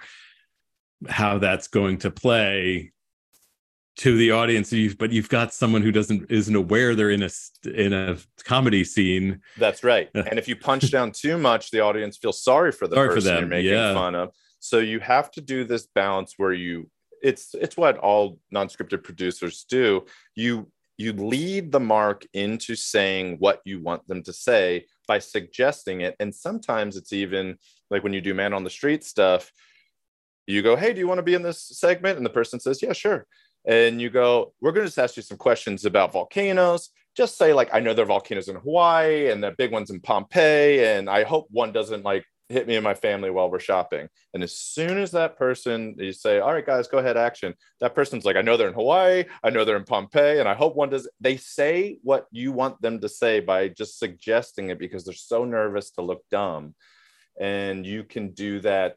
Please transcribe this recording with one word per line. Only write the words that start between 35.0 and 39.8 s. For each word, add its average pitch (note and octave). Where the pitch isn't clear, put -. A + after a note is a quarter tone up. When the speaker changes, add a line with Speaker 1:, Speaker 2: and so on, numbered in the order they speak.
Speaker 2:
you A2+
some -
questions A2
about F#2+
volcanoes. F3+
Just B3
say, D#3+
like, C3
'I A2+
know A2+
there A2+
are G2+
volcanoes G2
in F#2+
Hawaii D#3
and G#2
the G2
big B2+
ones G#2+